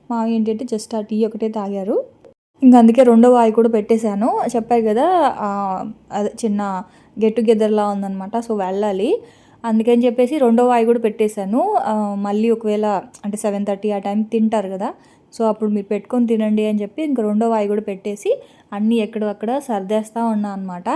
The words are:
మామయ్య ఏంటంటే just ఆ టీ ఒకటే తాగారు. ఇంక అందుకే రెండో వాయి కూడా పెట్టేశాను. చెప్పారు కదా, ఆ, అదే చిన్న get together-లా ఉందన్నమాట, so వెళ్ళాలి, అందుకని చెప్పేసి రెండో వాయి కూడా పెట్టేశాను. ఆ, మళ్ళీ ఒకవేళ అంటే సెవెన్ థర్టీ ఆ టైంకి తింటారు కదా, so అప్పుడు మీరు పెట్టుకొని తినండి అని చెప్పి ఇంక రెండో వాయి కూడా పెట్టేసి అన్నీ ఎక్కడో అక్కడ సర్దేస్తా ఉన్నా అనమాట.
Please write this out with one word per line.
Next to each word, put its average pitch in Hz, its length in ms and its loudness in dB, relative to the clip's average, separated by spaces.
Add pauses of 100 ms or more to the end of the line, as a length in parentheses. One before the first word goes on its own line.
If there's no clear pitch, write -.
(100)
మామయ్య 226 240 -2
ఏంటంటే 220 300 -2
just 226 320 -8
ఆ 214 40 -4
టీ 214 260 -2
ఒకటే 220 220 -4
తాగారు. 208 560 -4 (580)
ఇంక 254 120 10
అందుకే 233 280 8
రెండో 233 300 8
వాయి 233 200 4
కూడా 226 160 4
పెట్టేశాను. 226 720 0 (160)
చెప్పారు 233 260 0
కదా, 277 560 2
ఆ, 202 460 -4 (280)
అదే 208 200 -4 (120)
చిన్న 202 380 -4 (360)
get 220 220 0
together-లా 214 480 2
ఉందన్నమాట, 196 480 -6
so 233 160 -6
వెళ్ళాలి, 202 680 -2 (420)
అందుకని 233 400 2
చెప్పేసి 247 340 0
రెండో 240 280 4
వాయి 240 180 4
కూడా 233 140 2
పెట్టేశాను. 220 760 -2
ఆ, 214 400 -2
మళ్ళీ 202 360 0
ఒకవేళ 214 360 -2 (380)
అంటే 208 120 -6
సెవెన్ 202 300 -4
థర్టీ 202 240 -4
ఆ 202 80 -2
టైంకి 208 320 -4
తింటారు 220 380 0
కదా, 190 260 -6 (440)
so 226 60 0
అప్పుడు 214 260 -2
మీరు 202 160 -4
పెట్టుకొని 220 400 -2
తినండి 214 400 0
అని 214 160 -2
చెప్పి 208 200 -8
ఇంక 294 180 -2
రెండో 214 280 0
వాయి 214 200 0
కూడా 208 120 -2
పెట్టేసి 208 600 -6 (320)
అన్నీ 214 240 0
ఎక్కడో 214 300 -2
అక్కడ 214 320 -4
సర్దేస్తా 214 680 -4
ఉన్నా 214 240 -2
అనమాట. 190 360 -10 (120)